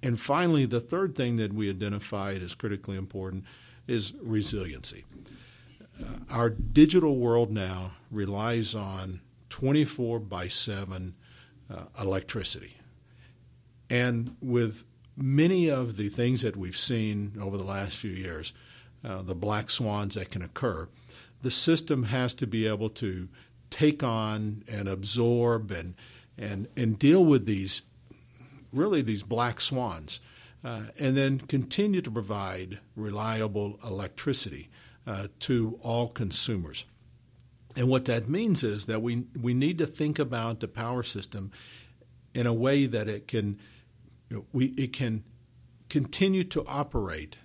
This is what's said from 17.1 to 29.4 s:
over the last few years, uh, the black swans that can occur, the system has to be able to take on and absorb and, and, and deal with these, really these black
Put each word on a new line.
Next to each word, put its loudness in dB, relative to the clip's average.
over -4
the -4
last -4
few -6
years, -8
uh, -6
the -4
black 0
swans 0
that -6
can -4
occur, -4
the 0
system 4
has 0
to -4
be 0
able 0
to -6
take 2
on -2
and -4
absorb 2
and, -6
and, -6
and 2
deal 8
with 6
these, 0
really 2
these 0
black 0